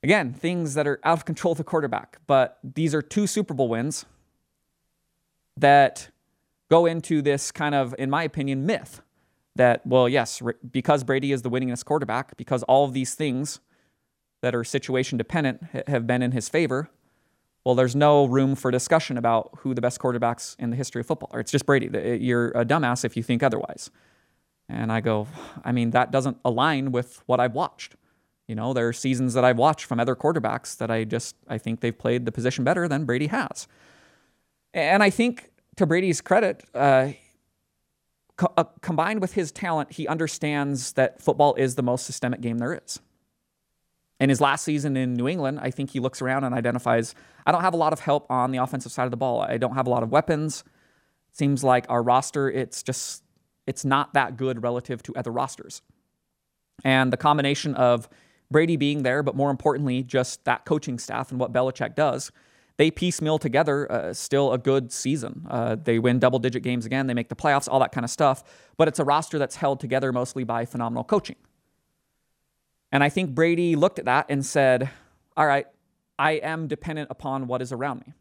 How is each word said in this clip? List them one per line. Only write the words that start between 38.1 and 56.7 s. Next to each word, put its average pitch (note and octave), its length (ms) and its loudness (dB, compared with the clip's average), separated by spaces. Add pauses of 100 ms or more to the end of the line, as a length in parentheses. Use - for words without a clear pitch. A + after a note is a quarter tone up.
co-, - 200 0
uh, E3 100 4 (160)
combined F3+ 380 -2
with F#3 140 -4
his E3 180 -2
talent, E3 420 -4
he D#3+ 140 -8
understands D3 840 -2
that - 260 0
football D3 360 2
is B2+ 180 0
the B2+ 80 -4
most B2 240 -2
systemic B2+ 340 -6
game A#2 200 -4
there B2+ 260 -4
is. - 140 -12 (1200)
In C#3 100 4
his B2+ 120 2
last C#3+ 220 2
season D3 320 -2
in B2+ 200 -2
New A#2+ 120 -2
England, D3 320 -4
I C3 120 -6
think C3+ 180 -6
he C3+ 100 -6
looks B2+ 220 -4
around C3 220 -2
and B2 100 -2
identifies, A#2+ 600 0 (320)
"I - 40 4
don't E3+ 100 2
have F3+ 120 2
a E3+ 40 0
lot D#3 160 2
of D3+ 80 -8
help D3 280 -2
on B2+ 220 0
the B2+ 80 -4
offensive B2+ 320 -4
side B2+ 140 -2
of B2+ 60 -2
the B2 60 -6
ball. A#2+ 240 0
I - 160 -2
don't B2 160 -2
have C3 140 0
a - 20 -2
lot A#2+ 140 2
of A2+ 80 -4
weapons. D3+ 520 0 (680)
Seems C#3 320 0
like B2+ 260 4
our A#2+ 140 0
roster, C3+ 440 2
it's - 360 -6
just, - 400 -8 (420)
it's - 180 -8
not C#3 300 0
that C3 240 0
good B2+ 240 -4
relative A#2+ 400 -4
to - 140 -14
other A#2+ 160 -8
rosters." - 500 -8 (1000)